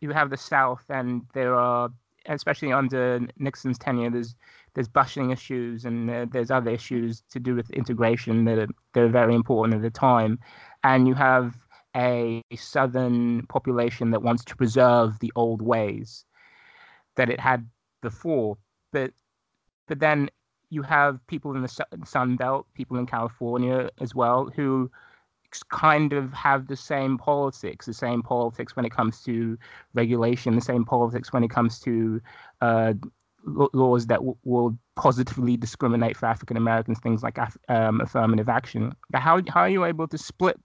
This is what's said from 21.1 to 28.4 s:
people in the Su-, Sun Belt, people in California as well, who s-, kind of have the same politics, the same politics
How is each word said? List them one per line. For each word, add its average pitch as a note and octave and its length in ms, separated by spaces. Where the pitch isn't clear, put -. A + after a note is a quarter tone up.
people C#3 280
in C3 60
the B2+ 80
Su-, - 140
Sun B2+ 300
Belt, C3 360
people B2+ 240
in B2 80
California B2 840
as B2 140
well, B2 420
who C3 340
s-, - 120
kind D3+ 500
of C3+ 180
have C#3 340
the C3+ 100
same C3+ 420
politics, C#3 680
the A#2+ 80
same A#2+ 300
politics A#2+ 520